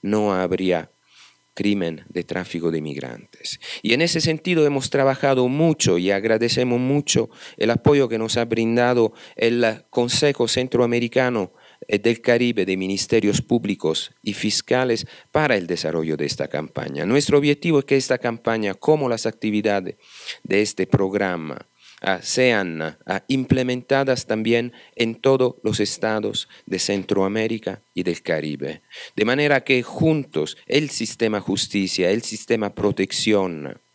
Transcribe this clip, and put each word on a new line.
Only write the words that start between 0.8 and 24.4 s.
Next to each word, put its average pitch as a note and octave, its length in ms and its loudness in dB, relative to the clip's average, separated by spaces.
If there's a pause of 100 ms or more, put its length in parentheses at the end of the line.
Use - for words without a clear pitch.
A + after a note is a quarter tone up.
crimen G2 540 -2
de F2 160 -6
tráfico F2 460 -4
de D#2+ 100 -2
migrantes. C2+ 760 -10 (240)
Y A2 120 2
en D3 80 2
ese E3 180 0
sentido D#3+ 440 0
hemos C#3 260 0
trabajado C3+ 580 2
mucho D3 500 2
y F#2 120 0
agradecemos A#2 680 2
mucho B2+ 520 0 (260)
el A2 140 0
apoyo C3+ 380 4
que A2+ 100 -2
nos A2+ 180 -2
ha A#2 80 0
brindado A#2 680 2 (220)
el A#2 560 2
Consejo B2 560 2
Centroamericano, A#2+ 1040 0 (340)
eh, G#2 120 0
del A2+ 220 2
Caribe A#2+ 460 2
de F#2 100 0
Ministerios G2 640 0
Públicos G2+ 720 -2 (100)
y G2+ 120 -6
Fiscales B2 720 0 (260)
para C#3+ 240 2
el F2+ 100 -2
desarrollo D#2+ 500 -2
de D2 100 -2
esta C#2+ 220 -4
campaña. D2 580 -6
Nuestro C#3+ 320 2
objetivo D3 400 2
es C3+ 80 0
que C#3 100 2
esta C3 220 0
campaña, A2+ 560 -2
como D3+ 340 2
las A#2 180 -2
actividades G#2 680 -2 (460)
de G2 180 2
este - 260 -2
programa, F#2+ 800 -2 (340)
ah, F#2+ 200 -2
sean, G2+ 640 0
ah, D#2+ 460 -6
implementadas C3 1000 0
también A#2 460 0 (240)